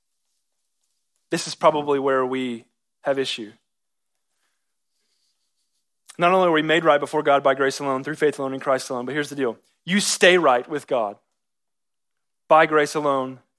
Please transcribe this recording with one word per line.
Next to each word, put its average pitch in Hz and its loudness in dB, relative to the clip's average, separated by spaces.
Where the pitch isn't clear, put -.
This 170 -4
is 156 -10
probably 147 0
where 135 0
we 127 -6
have 139 -4
issue. 113 -8
Not 175 2
only 185 4
are - 2
we 156 2
made 156 0
right 147 6
before 147 -4
God 139 2
by 139 4
grace 135 -2
alone, 135 -4
through 147 -10
faith 147 -2
alone, 135 -6
in 135 -8
Christ 131 -2
alone, 123 -6
but 127 -8
here's 147 -4
the 143 -14
deal. 123 -4
You 196 0
stay 185 4
right 127 2
with 147 -8
God 107 -4
by 160 6
grace 151 0
alone, 135 -2